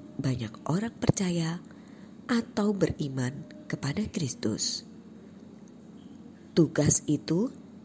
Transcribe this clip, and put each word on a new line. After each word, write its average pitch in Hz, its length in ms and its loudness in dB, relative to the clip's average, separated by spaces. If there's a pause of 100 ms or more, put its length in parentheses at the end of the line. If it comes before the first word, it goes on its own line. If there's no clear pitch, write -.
(180)
banyak 127 480 0
orang 214 320 2
percaya 170 640 2 (640)
atau 220 480 2
beriman 139 720 0 (240)
kepada 143 400 -2
Kristus. - 800 -2 (1700)
Tugas - 480 6
itu 165 480 2 (320)